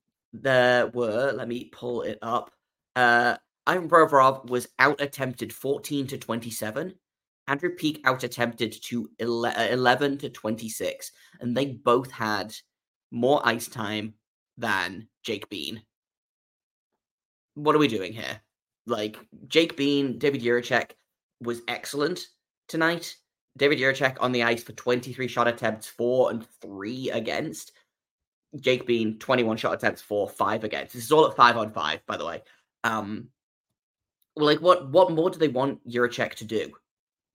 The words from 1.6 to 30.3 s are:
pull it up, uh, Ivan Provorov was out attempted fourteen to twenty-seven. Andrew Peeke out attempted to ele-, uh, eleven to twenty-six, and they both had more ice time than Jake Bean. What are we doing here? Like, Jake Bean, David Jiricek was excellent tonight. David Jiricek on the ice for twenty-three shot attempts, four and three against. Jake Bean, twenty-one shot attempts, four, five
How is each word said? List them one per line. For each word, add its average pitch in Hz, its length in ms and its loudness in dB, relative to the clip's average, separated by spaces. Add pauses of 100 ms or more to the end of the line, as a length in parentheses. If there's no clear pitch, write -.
pull 123 380 -8
it 113 180 -8
up, 117 300 -4 (440)
uh, 120 420 4 (280)
Ivan 165 240 0
Provorov 135 600 6
was 123 180 -2 (120)
out 143 220 4
attempted 123 500 -4
fourteen 139 560 -4
to 135 100 -8
twenty-seven. 117 760 -6 (540)
Andrew 156 280 -4
Peeke 151 300 -2
out 131 180 2
attempted 120 500 -2 (100)
to 117 260 -8 (100)
ele-, 117 260 -2
uh, 117 260 -2
eleven 131 480 2
to 143 100 -10
twenty-six, 110 840 -8 (280)
and 120 180 -4
they 139 80 2
both 127 460 2
had 107 440 -4 (560)
more 123 320 4
ice 117 240 0
time 107 460 -6 (440)
than 98 500 0 (160)
Jake 104 260 -6
Bean. 95 320 -10 (1700)
What 151 200 4
are 151 40 6
we 147 80 6
doing 98 260 -2
here? 101 280 -10 (440)
Like, 107 340 -4 (280)
Jake 160 280 2
Bean, 139 440 0
David 139 220 0
Jiricek 120 500 0 (500)
was 117 260 -8
excellent 147 600 -6 (400)
tonight. 165 480 -2 (420)
David 139 220 2
Jiricek 131 400 0
on 127 120 0
the 120 120 0
ice 120 200 0
for 113 100 -18
twenty-three 123 540 -4
shot 120 200 0
attempts, 113 400 -4
four 123 440 0
and 110 140 -8 (160)
three 104 480 -10
against. 107 640 -6 (880)
Jake 127 240 0
Bean, 113 340 0
twenty-one 120 380 0
shot 92 160 -2
attempts, - 280 -2
four, 104 280 -2
five 110 340 -2